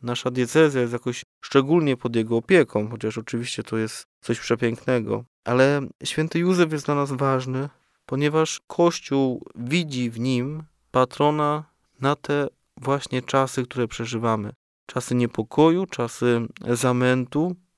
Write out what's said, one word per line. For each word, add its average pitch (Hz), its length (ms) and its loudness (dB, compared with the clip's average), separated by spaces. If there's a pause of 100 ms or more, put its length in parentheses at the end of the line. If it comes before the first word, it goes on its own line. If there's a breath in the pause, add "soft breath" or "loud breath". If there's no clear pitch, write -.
nasza 123 300 -4
diecezja 127 500 4
jest 120 120 0
jakoś 120 300 -6 (180)
szczególnie 139 560 2
pod 117 180 -4
jego 113 220 2
opieką, 117 520 2
chociaż 110 280 -6
oczywiście 117 460 -6
to - 140 -4
jest 110 260 -4 (180)
coś - 180 -2
przepięknego, 117 840 -2 (200)
ale 135 380 4 (220)
święty 160 360 -2
Józef 175 320 2
jest 147 140 -4
dla 147 100 0
nas 143 160 0
ważny, 131 580 -2 (360)
ponieważ 147 640 0
Kościół 139 760 0 (100)
widzi 127 540 -2
w 113 100 -10
nim 131 440 -2 (280)
patrona 151 720 2 (380)
na 139 140 2
te 143 320 -2 (300)
właśnie 135 440 -2
czasy, 135 420 0
które 123 240 -4
przeżywamy. 113 640 -2 (340)
Czasy - 300 -4
niepokoju, 147 680 2
czasy 120 640 -2 (260)
zamętu, 127 840 0 (220)